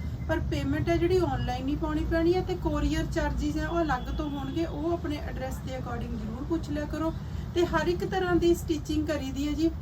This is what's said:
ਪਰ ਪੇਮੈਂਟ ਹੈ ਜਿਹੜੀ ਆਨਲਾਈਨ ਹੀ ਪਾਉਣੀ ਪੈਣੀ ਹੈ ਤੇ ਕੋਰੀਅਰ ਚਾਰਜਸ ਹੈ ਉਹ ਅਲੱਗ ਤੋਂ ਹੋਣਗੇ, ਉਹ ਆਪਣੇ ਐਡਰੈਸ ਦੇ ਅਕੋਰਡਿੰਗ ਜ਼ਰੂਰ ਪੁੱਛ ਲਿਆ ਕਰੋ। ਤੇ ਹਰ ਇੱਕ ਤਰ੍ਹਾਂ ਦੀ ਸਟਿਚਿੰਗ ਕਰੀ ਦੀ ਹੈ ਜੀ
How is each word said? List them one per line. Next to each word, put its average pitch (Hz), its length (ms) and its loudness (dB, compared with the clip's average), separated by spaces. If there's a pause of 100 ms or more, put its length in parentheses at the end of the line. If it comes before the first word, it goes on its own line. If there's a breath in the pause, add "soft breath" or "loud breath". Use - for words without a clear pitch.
(300 loud breath)
ਪਰ 320 100 2
ਪੇਮੈਂਟ 294 500 0
ਹੈ 339 80 4
ਜਿਹੜੀ 349 200 4
ਆਨਲਾਈਨ 262 500 0
ਹੀ 294 80 0
ਪਾਉਣੀ 311 300 0
ਪੈਣੀ 330 280 4
ਹੈ 370 80 4
ਤੇ 370 140 -2
ਕੋਰੀਅਰ 302 500 2
ਚਾਰਜਸ 302 520 0
ਹੈ 311 100 -2
ਉਹ 339 140 0
ਅਲੱਗ 269 200 2
ਤੋਂ - 280 -2
ਹੋਣਗੇ, 277 360 -2
ਉਹ 311 280 -2
ਆਪਣੇ 311 240 -2
ਐਡਰੈਸ 262 380 -4
ਦੇ 262 220 -6
ਅਕੋਰਡਿੰਗ 247 360 -4
ਜ਼ਰੂਰ - 300 -4
ਪੁੱਛ 320 260 -2
ਲਿਆ 294 160 -2
ਕਰੋ। 320 280 -2 (420 loud breath)
ਤੇ 349 100 4
ਹਰ 330 220 2
ਇੱਕ 349 180 0
ਤਰ੍ਹਾਂ 370 300 2
ਦੀ 339 200 6
ਸਟਿਚਿੰਗ 302 520 -2
ਕਰੀ 285 240 -2
ਦੀ 277 160 -2
ਹੈ 294 60 0
ਜੀ 320 180 2 (100)